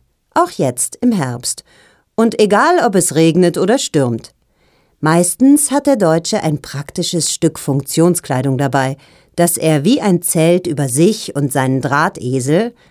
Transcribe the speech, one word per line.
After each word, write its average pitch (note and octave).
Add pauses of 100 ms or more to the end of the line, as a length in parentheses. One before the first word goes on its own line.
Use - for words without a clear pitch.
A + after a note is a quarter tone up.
(340)
auch F4
jetzt -
im B3
Herbst. B2+ (500)
Und A3+
egal, A#3
ob G3
es D#3
regnet E3
oder F#3+
stürmt. B2 (680)
Meistens F3+
hat C#4
der C#4
Deutsche E3
ein D3+
praktisches -
Stück -
Funktionskleidung C#3
dabei, C#3 (400)
das E3+
er D#3
wie C4+
ein F3
Zelt F3
über C#3
sich E3
und C#3
seinen C3
Drahtesel, D3 (180)